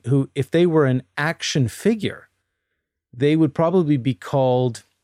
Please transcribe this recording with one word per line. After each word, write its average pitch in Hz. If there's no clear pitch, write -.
who, 139
if 135
they 170
were 156
an 127
action 151
figure, 196
they 143
would 160
probably 165
be 123
called 127